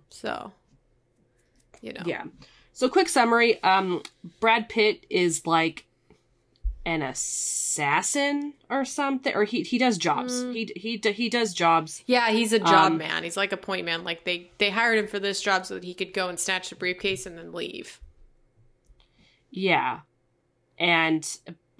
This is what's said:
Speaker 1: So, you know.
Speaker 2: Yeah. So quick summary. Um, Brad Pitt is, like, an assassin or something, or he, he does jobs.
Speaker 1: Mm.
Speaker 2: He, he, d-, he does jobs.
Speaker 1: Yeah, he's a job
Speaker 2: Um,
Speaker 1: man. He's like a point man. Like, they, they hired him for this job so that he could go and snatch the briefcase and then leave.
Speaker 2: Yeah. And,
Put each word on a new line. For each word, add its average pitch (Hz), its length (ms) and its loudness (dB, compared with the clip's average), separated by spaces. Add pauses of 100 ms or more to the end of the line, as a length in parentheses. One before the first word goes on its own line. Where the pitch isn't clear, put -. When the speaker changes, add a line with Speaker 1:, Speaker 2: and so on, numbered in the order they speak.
Speaker 1:
So, - 440 -8 (1300)
you 226 120 -12
know. - 120 -12
Speaker 2:
Yeah. - 200 -6 (480)
So 254 160 0
quick 370 200 4
summary. 233 540 4
Um, 190 380 2 (380)
Brad 226 300 2
Pitt 214 400 2
is, 175 380 2
like, 165 380 2 (1000)
an 160 180 -2
assassin 277 1500 -2 (160)
or 269 160 -2
something, 277 500 -2
or 208 80 4
he, 208 180 0
he - 160 0
does 233 220 4
jobs. 247 440 -2
Speaker 1:
Mm. 247 120 -6
Speaker 2:
He, 185 200 -6
he, 220 220 -6
d-, 214 140 0
he 220 180 -2
does 226 240 0
jobs. 165 540 2
Speaker 1:
Yeah, 240 240 4
he's 220 220 2
a 226 60 6
job 165 340 6
Speaker 2:
Um, 160 40 2
Speaker 1:
man. 160 260 -4
He's 170 140 -8
like 196 140 0
a 190 60 -2
point 185 280 -6
man. 165 180 -4
Like, 170 220 -8
they, 175 320 -6
they 202 140 2
hired 226 260 2
him 208 100 0
for 208 120 -6
this 196 220 -4
job 190 240 0
so 190 100 -10
that 180 80 -10
he 180 100 -12
could 175 200 -8
go 185 160 -2
and 170 100 -8
snatch 185 300 -4
the - 60 -16
briefcase 185 520 -4
and 170 100 -16
then 170 160 -16
leave. 175 460 -12 (1500)
Speaker 2:
Yeah. 143 480 0 (800)
And, 165 480 2 (520)